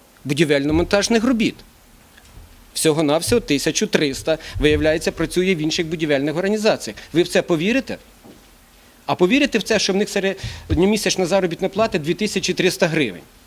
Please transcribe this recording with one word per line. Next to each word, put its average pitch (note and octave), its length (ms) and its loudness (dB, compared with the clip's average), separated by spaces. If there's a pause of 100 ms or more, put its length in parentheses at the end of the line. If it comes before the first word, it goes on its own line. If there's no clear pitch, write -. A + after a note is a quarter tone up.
(240)
будівельно-монтажних D#3 1000 2
робіт. A3+ 300 0 (1200)
Всього-навсього D#3+ 640 2
тисяча D3 460 0
триста, D3+ 520 0 (220)
виявляється, D#3 520 2
працює F3+ 420 0
в D#3+ 40 -2
інших D#3 280 -2
будівельних D3+ 500 -2
організаціях. G3 600 0 (160)
Ви D#3+ 100 4
в E3+ 60 -4
це F#3+ 140 2
повірите? F3 560 -2 (1080)
А C#3+ 80 -2
повірите F#3+ 440 2
в F#3+ 40 -2
це, A3 160 0
що F#3+ 140 0
в F#3 40 0
них G3+ 120 0
середньомісячна F#3+ 1200 0
заробітна F3+ 420 0
плата G#3+ 300 0
дві D#3+ 160 -2
тисячі G3+ 400 -2
триста F3 320 0
гривень? C3+ 360 -2 (240)